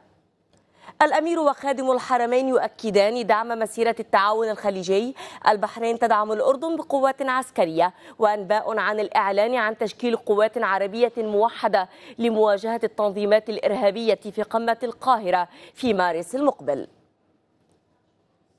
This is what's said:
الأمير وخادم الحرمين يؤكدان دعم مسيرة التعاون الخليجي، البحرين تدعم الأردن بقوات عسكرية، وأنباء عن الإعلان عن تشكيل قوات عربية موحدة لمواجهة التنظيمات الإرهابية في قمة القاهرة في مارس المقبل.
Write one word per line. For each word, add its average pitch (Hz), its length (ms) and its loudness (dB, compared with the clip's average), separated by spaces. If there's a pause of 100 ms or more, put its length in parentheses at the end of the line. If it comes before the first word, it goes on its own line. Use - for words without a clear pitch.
(1040)
الأمير 311 380 2
وخادم 269 500 0
الحرمين 254 580 0
يؤكدان 214 800 0
دعم 220 220 2
مسيرة 226 520 -2
التعاون 220 500 2
الخليجي، 202 640 -2 (320)
البحرين 226 500 0
تدعم 214 340 2
الأردن 269 440 0
بقوات 269 460 0
عسكرية، 185 680 0 (260)
وأنباء 214 600 0
عن 208 220 -2
الإعلان 214 540 2
عن 220 240 -2
تشكيل 233 380 -2
قوات 214 420 0
عربية 202 580 -2
موحدة 214 720 0 (300)
لمواجهة 220 680 0
التنظيمات 208 680 0
الإرهابية 208 640 0
في 208 280 -8
قمة 226 400 -2
القاهرة 190 680 0 (260)
في 240 200 -2
مارس 175 400 -2
المقبل. 147 520 -2 (1700)